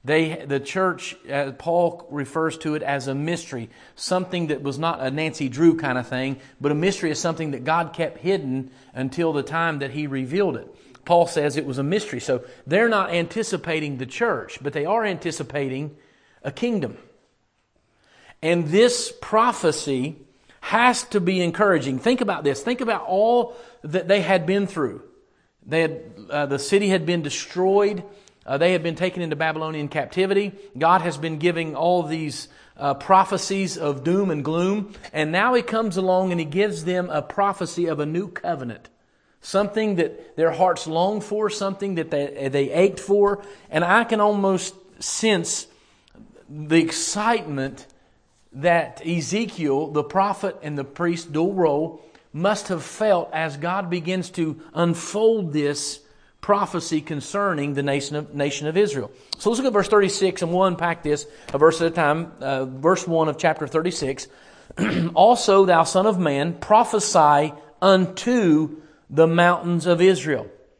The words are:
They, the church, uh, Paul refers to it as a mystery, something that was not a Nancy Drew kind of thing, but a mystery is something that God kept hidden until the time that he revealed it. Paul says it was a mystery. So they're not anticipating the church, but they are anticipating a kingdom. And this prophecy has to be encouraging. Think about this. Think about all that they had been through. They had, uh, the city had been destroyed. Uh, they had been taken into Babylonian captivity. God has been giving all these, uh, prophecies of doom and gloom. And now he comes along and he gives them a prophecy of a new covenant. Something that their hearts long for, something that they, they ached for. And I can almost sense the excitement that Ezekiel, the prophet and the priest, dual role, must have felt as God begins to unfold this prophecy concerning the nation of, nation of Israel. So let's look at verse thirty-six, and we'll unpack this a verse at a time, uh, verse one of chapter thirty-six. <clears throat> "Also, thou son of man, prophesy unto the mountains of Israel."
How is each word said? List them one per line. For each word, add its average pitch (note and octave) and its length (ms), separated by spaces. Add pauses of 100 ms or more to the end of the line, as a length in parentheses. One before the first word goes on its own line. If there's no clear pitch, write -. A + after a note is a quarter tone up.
They, D#3+ 420
the C#3 140
church, F3+ 560 (140)
uh, C#3 220
Paul E3+ 580
refers D3+ 480
to D3+ 180
it D3+ 60
as C3+ 260
a C3+ 80
mystery, D3 520 (280)
something F3+ 500
that D3 160
was C#3 160
not E3 220
a C3 100
Nancy D#3 380
Drew D#3 280
kind C#3 220
of B2 80
thing, C3 320 (220)
but D3 100
a D3+ 60
mystery F3 340
is D3 80
something D#3+ 320
that B2+ 140
God D#3+ 280
kept D#3 260
hidden C3+ 520 (240)
until D3 380
the C#3+ 100
time D#3 380
that C#3 100
he D3+ 160
revealed C#3 500
it. - 160 (320)
Paul E3+ 220
says D3 300
it D3 100
was C3 120
a C#3 40
mystery. D#3 380
So B2+ 240 (200)
they're G3+ 240
not F#3+ 240
anticipating E3+ 880
the B2+ 80
church, D3 560
but C#3+ 100
they D3 140
are A3 180
anticipating D3 920 (480)
a C3+ 80
kingdom. F#3+ 440 (1400)
And E3 280
this A#3 520
prophecy D#3+ 960 (440)
has A#3+ 480
to G#3 120
be F#3 220
encouraging. E3 560
Think A#3+ 220
about F#3 240
this. C#3 180
Think B3+ 180
about A3 260
all A3+ 500 (260)
that E3 240
they G3 140
had F3 260
been G3 220
through. A#2 340 (640)
They D#3+ 160
had, E3 200 (280)
uh, D3 160
the C#3 140
city G3+ 280
had F#3 160
been E3+ 180
destroyed. F#3+ 840 (420)
Uh, C3+ 100
they E3+ 160
had E3+ 100
been E3 120
taken F3+ 280
into D#3 140
Babylonian D#3 520
captivity. F#3+ 640 (260)
God E3 240
has D#3+ 160
been D#3+ 180
giving D#3+ 400
all F3 260
these, D#3 460 (300)
uh, C#3+ 160
prophecies F#3+ 840
of D3 260
doom F#3 280
and D3+ 120
gloom. F#3 520 (180)
And D#3 180
now G3+ 220
he A#3+ 80
comes A3+ 380
along F#3 320
and F3 100
he D#3+ 60
gives E3+ 380
them F3+ 260
a D3+ 100
prophecy F#3 640
of D#3+ 160
a D3 60
new E3+ 220
covenant. C3 600 (540)
Something G#3 540
that - 420
their E3 120
hearts D#3+ 360
long F3+ 340
for, G#3 300
something G3 460
that E3 140
they, C#3+ 380
they C#3 220
ached F3 300
for. G3+ 440 (240)
And D#3+ 160
I G3+ 200
can A3+ 140
almost G3 560 (240)
sense - 680 (840)
the D3+ 320
excitement D#3 1080 (680)
that D#3+ 520
Ezekiel, E3 840
the D3+ 140
prophet G3 600
and D3+ 160
the C3+ 60
priest, E3+ 500
dual E3+ 180
role, D#3+ 500 (300)
must G3 360
have E3+ 140
felt G3 520
as D#3 240
God F3 320
begins F3+ 400
to D#3+ 280 (140)
unfold F3 800
this C#3+ 480 (400)
prophecy F3+ 600
concerning D3+ 760
the C#3+ 80
nation C#3+ 320
of, D3 180
nation C#3+ 360
of D#3+ 80
Israel. C#3+ 340 (280)
So - 120
let's A#3 80
look C4 80
at B3 60
verse G3+ 160
thirty-six, F#3+ 520
and E3 120
we'll F#3 120
unpack E3+ 380
this D3 240 (260)
a C#3+ 60
verse D#3+ 220
at E3 80
a - 20
time, E3 500
uh, C3+ 240
verse C#3 440
one E3 200
of D3+ 100
chapter D#3 280
thirty-six. D#3+ 640 (500)
<clears throat> F3 360
"Also, G3 520
thou E3+ 160
son F#3 240
of G#3+ 120
man, D#3+ 360
prophesy E3+ 960 (300)
unto F#3 1000 (300)
the D#3+ 160
mountains E3+ 580
of E3+ 160
Israel." D3+ 460 (340)